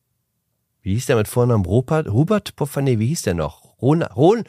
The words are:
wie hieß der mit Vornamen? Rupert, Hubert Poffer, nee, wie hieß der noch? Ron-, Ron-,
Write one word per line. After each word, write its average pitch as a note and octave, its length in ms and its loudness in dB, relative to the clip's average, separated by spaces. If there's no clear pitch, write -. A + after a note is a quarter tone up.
wie F#2+ 120 -4
hieß B2 140 -4
der C3+ 100 2
mit A2 100 0
Vornamen? A#2+ 380 0
Rupert, C3+ 420 0
Hubert E3 480 0
Poffer, C#3+ 260 -6
nee, C3+ 180 0
wie A2 80 0
hieß E3 160 -4
der G2 120 -2
noch? D2+ 280 -6
Ron-, D3+ 220 2
Ron-, F3+ 460 2